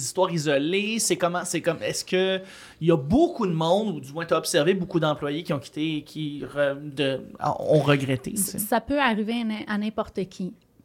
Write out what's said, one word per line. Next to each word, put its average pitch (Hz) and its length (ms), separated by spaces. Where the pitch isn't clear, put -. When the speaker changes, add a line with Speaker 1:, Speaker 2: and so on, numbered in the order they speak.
Speaker 1:
histoires 185 260
isolées ? 170 680
C'est 180 160
comment, 175 280
c'est 170 160
comme, 160 220
est-ce - 220
que 185 360
il 160 60
y 165 60
a 165 40
beaucoup 220 520
de 175 40
monde, 170 440
ou 143 40
du 131 120
moins 160 140
t'as 160 120
observé 160 360
beaucoup 180 260
d'employés 151 420
qui 170 100
ont 147 60
quitté, 151 480
qui 147 380
re-, 143 240
de, 135 260
ont 151 220
regretté, 135 540
tu 214 80
sais ? - 160
Speaker 2:
Ça 226 220
peut 285 200
arriver 220 320
à 240 80
n-, 220 260
à 208 120
n'importe 214 500
qui. - 260